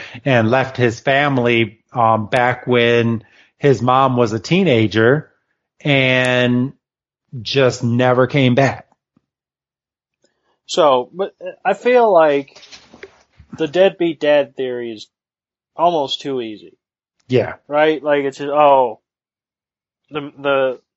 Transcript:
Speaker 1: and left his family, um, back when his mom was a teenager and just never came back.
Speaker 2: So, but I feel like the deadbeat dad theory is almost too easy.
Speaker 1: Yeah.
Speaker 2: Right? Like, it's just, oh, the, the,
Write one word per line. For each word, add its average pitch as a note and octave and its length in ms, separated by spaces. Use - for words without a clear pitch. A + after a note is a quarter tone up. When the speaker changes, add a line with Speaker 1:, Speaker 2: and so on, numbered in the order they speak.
Speaker 1:
and A#2 240
left B2 260
his A#2+ 240
family, B2 920
um, A2+ 380
back A#2+ 360
when A#2 580
his B2 240
mom B2+ 340
was A#2 160
a A2+ 60
teenager B2 920
and B2+ 960
just B2+ 440
never B2 420
came B2+ 300
back. C3 320
Speaker 2:
So, C#3 480
but F3+ 220
I F#3+ 120
feel A#3+ 360
like D3 480
the D#3+ 120
deadbeat F3 520
dad D3 360
theory B2 360
is G#2+ 160
almost D#3 460
too C3+ 200
easy. G#2 340
Speaker 1:
Yeah. A2+ 300
Speaker 2:
Right? D3+ 340
Like, C#3+ 220
it's C3+ 160
just, C#3+ 100
oh, C#3 520
the, C#3+ 260
the, C3+ 460